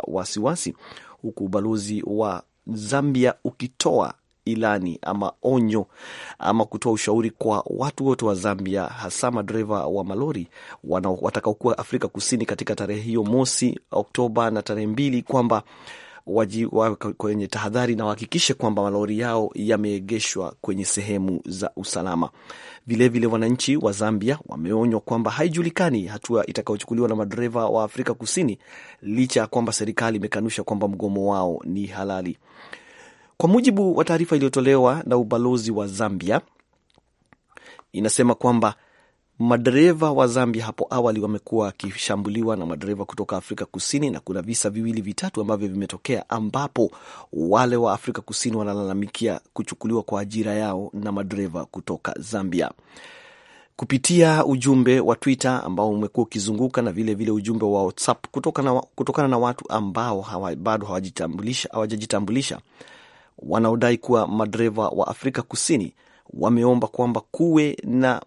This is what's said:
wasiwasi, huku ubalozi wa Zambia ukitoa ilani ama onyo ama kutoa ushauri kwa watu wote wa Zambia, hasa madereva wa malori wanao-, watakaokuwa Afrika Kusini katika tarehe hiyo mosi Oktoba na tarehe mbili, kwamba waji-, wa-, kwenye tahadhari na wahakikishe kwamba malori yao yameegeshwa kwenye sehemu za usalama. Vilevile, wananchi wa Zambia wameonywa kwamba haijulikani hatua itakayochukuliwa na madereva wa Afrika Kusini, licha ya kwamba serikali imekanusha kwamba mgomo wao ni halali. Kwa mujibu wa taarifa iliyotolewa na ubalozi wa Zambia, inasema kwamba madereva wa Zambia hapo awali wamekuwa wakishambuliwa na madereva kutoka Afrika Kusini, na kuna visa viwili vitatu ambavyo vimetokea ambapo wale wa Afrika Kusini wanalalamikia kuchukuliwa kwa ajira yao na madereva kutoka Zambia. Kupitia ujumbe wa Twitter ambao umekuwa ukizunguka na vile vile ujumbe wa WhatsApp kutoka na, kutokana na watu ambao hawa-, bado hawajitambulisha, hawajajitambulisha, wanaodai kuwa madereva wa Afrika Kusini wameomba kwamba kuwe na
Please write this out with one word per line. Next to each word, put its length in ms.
wasiwasi, 680
huku 240
ubalozi 600
wa 380
Zambia 640
ukitoa 720
ilani 560
ama 320
onyo 440
ama 260
kutoa 260
ushauri 400
kwa 380
watu 360
wote 200
wa 100
Zambia, 480
hasa 480
madereva 560
wa 160
malori 440
wanao-, 380
watakaokuwa 560
Afrika 300
Kusini 380
katika 300
tarehe 260
hiyo 220
mosi 560
Oktoba 600
na 100
tarehe 260
mbili, 340
kwamba 420
waji-, 440
wa-, 240
kwenye 520
tahadhari 480
na 100
wahakikishe 480
kwamba 300
malori 360
yao 360
yameegeshwa 1080
kwenye 240
sehemu 600
za 300
usalama. 540
Vilevile, 400
wananchi 500
wa 140
Zambia 540
wameonywa 540
kwamba 320
haijulikani 760
hatua 400
itakayochukuliwa 640
na 60
madereva 540
wa 140
Afrika 300
Kusini, 460
licha 380
ya 80
kwamba 260
serikali 440
imekanusha 460
kwamba 240
mgomo 440
wao 320
ni 220
halali. 520
Kwa 120
mujibu 480
wa 80
taarifa 300
iliyotolewa 720
na 120
ubalozi 540
wa 160
Zambia, 540
inasema 420
kwamba 400
madereva 720
wa 160
Zambia 380
hapo 240
awali 300
wamekuwa 460
wakishambuliwa 920
na 100
madereva 400
kutoka 320
Afrika 280
Kusini, 440
na 100
kuna 220
visa 280
viwili 320
vitatu 400
ambavyo 260
vimetokea 600
ambapo 640
wale 420
wa 180
Afrika 280
Kusini 360
wanalalamikia 840
kuchukuliwa 500
kwa 180
ajira 320
yao 400
na 180
madereva 540
kutoka 540
Zambia. 520
Kupitia 680
ujumbe 540
wa 160
Twitter 500
ambao 240
umekuwa 360
ukizunguka 560
na 100
vile 220
vile 180
ujumbe 340
wa 180
WhatsApp 480
kutoka 300
na, 200
kutokana 320
na 100
watu 340
ambao 500
hawa-, 340
bado 300
hawajitambulisha, 840
hawajajitambulisha, 880
wanaodai 580
kuwa 300
madereva 640
wa 180
Afrika 340
Kusini 520
wameomba 540
kwamba 340
kuwe 520
na 440